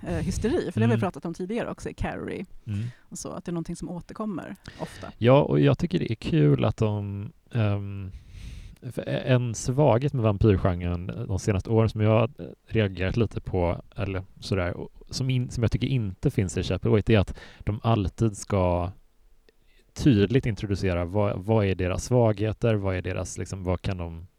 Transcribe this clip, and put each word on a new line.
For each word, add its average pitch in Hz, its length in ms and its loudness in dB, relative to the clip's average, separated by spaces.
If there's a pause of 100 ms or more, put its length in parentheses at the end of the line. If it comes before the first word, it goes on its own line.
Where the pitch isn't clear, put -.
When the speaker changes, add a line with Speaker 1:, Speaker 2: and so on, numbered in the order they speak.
Speaker 1:
eh, 175 140 -6
hysteri, 208 560 -2
för - 80 0
det 226 60 6
har - 20 6
vi 233 60 4
Speaker 2:
Mm. - 60 0
Speaker 1:
pratat 180 240 -4
om 170 100 -6
tidigare 185 360 -6
också - 180 -10
i - 60 -10
Carrie. - 520 -6 (200)
Speaker 2:
Mm. 104 140 -4 (300)
Speaker 1:
Och 180 80 -14
så, - 140 -10
att - 120 -12
det - 60 -8
är - 20 -6
någonting 170 240 -6
som 151 140 -12
återkommer 190 680 -10 (240)
ofta. - 260 -12 (120)
Speaker 2:
Ja, 131 240 8
och 147 180 2
jag 139 180 4
tycker 175 200 -2
det 151 140 -2
är - 40 -4
kul 147 480 4
att 110 120 0
de, 101 560 -2 (200)
ehm, 101 580 -2 (840)
för - 160 -6
e-, 135 180 -2
en 123 280 2
svaghet 135 580 2
med 131 100 -2
vampyrgenren 90 840 2 (220)
de 92 100 -2
senaste 98 320 -2
åren 113 180 4
som 107 120 -4
jag 107 100 4
har 113 200 4 (380)
reagerat 95 480 0
lite 113 240 0
på, 87 420 -2 (140)
eller 95 260 -4 (180)
sådär, 92 360 -2
och - 120 -12 (220)
som 131 200 -2
in-, 127 200 0
som 123 120 -4
jag 110 100 2
tycker 120 140 0
inte 127 440 -2
finns 95 280 -2
i 98 40 -2
Chapel 95 280 -2
Waite, 113 240 4
är 107 40 8
att - 200 0 (260)
de 104 180 -2
alltid 107 540 2
ska 90 540 0 (1040)
tydligt 113 520 4
introducera 95 580 0
vad, 101 340 0
vad 104 280 2
är 95 80 2
deras 90 300 -2
svagheter, 110 680 2
vad 98 220 -2
är 90 60 -4
deras, 92 360 -6
liksom, 92 260 -8
vad 87 180 0
kan 98 140 -4
de 85 300 -10 (120)